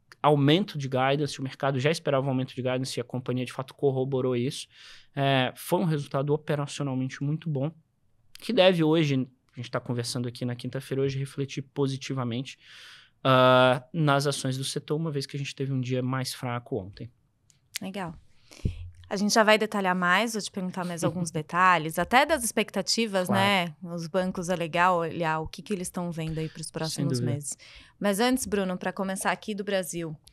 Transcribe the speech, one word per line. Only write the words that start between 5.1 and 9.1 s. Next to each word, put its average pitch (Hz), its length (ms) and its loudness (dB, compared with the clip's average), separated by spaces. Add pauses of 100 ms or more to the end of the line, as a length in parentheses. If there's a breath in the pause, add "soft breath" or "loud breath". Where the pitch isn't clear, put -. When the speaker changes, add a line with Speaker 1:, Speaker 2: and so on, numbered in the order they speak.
Speaker 1:
é, 139 400 2
foi - 240 0
um 202 60 0
resultado 143 460 0
operacionalmente 143 920 -2
muito 156 260 -2
bom, 143 220 -2 (680)
que - 140 -4
deve 185 300 6
hoje, 151 440 4 (260)